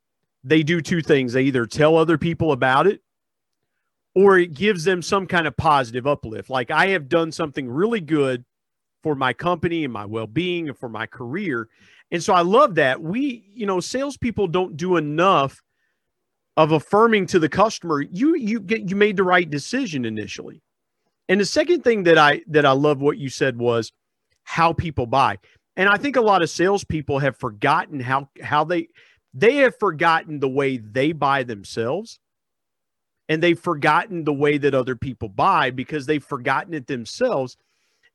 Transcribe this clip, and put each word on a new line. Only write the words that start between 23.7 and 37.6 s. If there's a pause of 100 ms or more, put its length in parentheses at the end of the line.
how
people
buy. (380)
And
I
think
a
lot
of
salespeople
have
forgotten
how, (120)
how
they, (460)
they
have
forgotten
the
way
they
buy
themselves, (1120)
and
they've
forgotten
the
way
that
other
people
buy
because
they've
forgotten
it
themselves. (560)